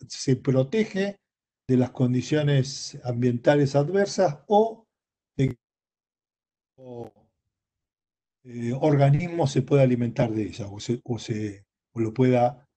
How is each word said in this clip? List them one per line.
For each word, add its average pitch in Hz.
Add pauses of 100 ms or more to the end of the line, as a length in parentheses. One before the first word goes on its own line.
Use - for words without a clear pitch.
se -
protege 196 (500)
de 127
las 123
condiciones 139
ambientales 123
adversas 180
o 220 (500)
de 135
que, 117 (1200)
o, 123 (1300)
eh, 120
organismo 147
se 131
puede 139
alimentar 120
de 107
ella 98
o 101
se, 120
o 120
se, 107 (260)
o 113
lo 110
pueda 127 (100)